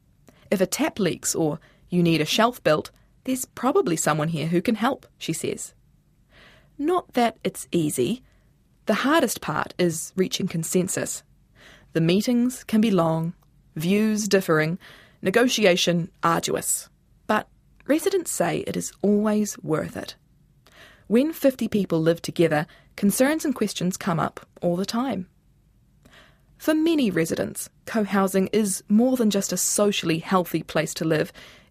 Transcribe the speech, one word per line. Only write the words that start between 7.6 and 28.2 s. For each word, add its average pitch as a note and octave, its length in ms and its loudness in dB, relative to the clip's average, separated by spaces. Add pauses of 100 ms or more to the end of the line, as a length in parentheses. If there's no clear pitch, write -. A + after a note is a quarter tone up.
easy. D3+ 500 0 (640)
The G#3+ 160 0
hardest C#4+ 400 2
part - 380 -6
is E3+ 360 -2
reaching F#3 320 -2
consensus. - 760 -4 (680)
The D#3+ 80 2
meetings A#3+ 640 2
can A3 160 2
be A3+ 100 4
long, E3 420 0 (420)
views G#3 520 0
differing, F3 500 2 (420)
negotiation F#3 920 2 (100)
arduous. - 640 -2 (380)
But G#3+ 220 0 (400)
residents F4 420 0
say D#3+ 380 -2
it F#3 100 -6
is - 240 -8
always G#3 640 2
worth D#3 340 -4
it. - 160 -12 (920)
When C4+ 260 2
fifty C4 340 0
people F#3 320 0
live E3 220 2
together, D#3+ 460 0 (280)
concerns C4 480 2
and C#4+ 120 -2
questions F#3+ 420 -4
come E3 220 -2
up - 260 -4 (160)
all F3 140 0
the F#3+ 100 -4
time. A#3 420 -4 (1300)
For D#4+ 160 0
many D#4 340 2
residents, - 600 -4 (160)
co-housing G3 680 0